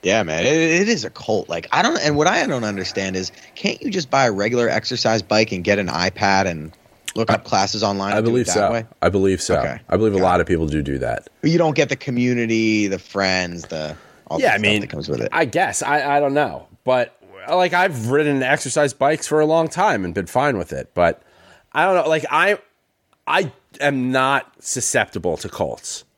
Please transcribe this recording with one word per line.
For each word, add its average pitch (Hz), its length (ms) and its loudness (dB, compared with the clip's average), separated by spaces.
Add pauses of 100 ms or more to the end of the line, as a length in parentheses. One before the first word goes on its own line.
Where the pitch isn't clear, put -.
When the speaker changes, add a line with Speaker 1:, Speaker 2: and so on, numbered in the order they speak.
Speaker 1:
Yeah, 101 200 2
man. 82 240 -2
It, 147 80 2
it 165 340 2
is 180 160 0
a - 60 -8
cult. - 380 -4
Like, 85 240 -6
I 160 100 2
don't, 240 160 0
and 147 180 0
what 151 100 4
I 175 200 2
don't 127 180 -2
understand 98 520 -4
is, 92 140 -4 (240)
can't - 280 -6
you 254 80 -4
just 185 200 -4
buy 135 160 2
a 113 60 2
regular 117 360 0
exercise 110 540 0
bike 110 300 0
and 90 100 -4
get 101 160 2
an 95 100 -2
iPad 95 580 0
and 78 260 -6 (420)
look 110 160 -2
up 98 100 2
Speaker 2:
I, - 40 -20
Speaker 1:
classes 98 380 -2
online 101 320 -2
Speaker 2:
I - 40 0
Speaker 1:
and 110 60 0
do 117 60 2
Speaker 2:
believe 120 160 0
Speaker 1:
it - 20 -6
that - 60 0
Speaker 2:
so. 104 180 2
Speaker 1:
way? 113 140 -4 (140)
Speaker 2:
I 87 100 2
believe 95 320 2
so. 87 160 0
Speaker 1:
Okay. 65 300 -4
Speaker 2:
I - 80 0
believe 107 180 2
a 98 40 2
Speaker 1:
Got 92 60 2
Speaker 2:
lot 90 160 4
Speaker 1:
it. - 20 2
Speaker 2:
of 82 60 -2
people 80 180 0
do 76 160 -2
do 69 160 -4
that. 60 300 -6 (120)
Speaker 1:
But 139 100 2
you 170 80 2
don't 160 180 2
get 147 120 2
the 139 80 -4
community, 113 920 0
the 95 100 -2
friends, 92 680 -4
the, 78 300 -8 (320)
all - 120 -2
Speaker 2:
Yeah, - 80 2
Speaker 1:
the 113 60 2
Speaker 2:
I - 20 0
Speaker 1:
stuff 104 60 -2
Speaker 2:
mean, 104 180 2
Speaker 1:
that 98 100 -8
comes - 180 -10
with 64 120 -4
it. 57 120 -4
Speaker 2:
I 165 120 2
guess. 147 380 -2
I, 143 340 0
I 147 40 4
don't 139 140 0
know. 127 320 -2 (180)
But, 127 320 0 (320)
like, 180 240 2
I've 165 380 0
ridden 143 320 2
exercise 143 500 0
bikes 151 360 0
for 151 120 2
a 151 60 4
long 160 220 2
time 170 360 0
and 85 100 -4
been 92 120 -2
fine 131 320 0
with 85 140 -6
it. 67 220 -10
But 85 280 2 (500)
I 151 120 2
don't 190 180 2
know. 139 60 0
Like, 160 220 0
I, 180 280 2 (720)
I 160 240 0 (280)
am 139 300 0
not 131 480 2
susceptible 101 800 -2
to - 120 -10
cults. - 560 -8 (140)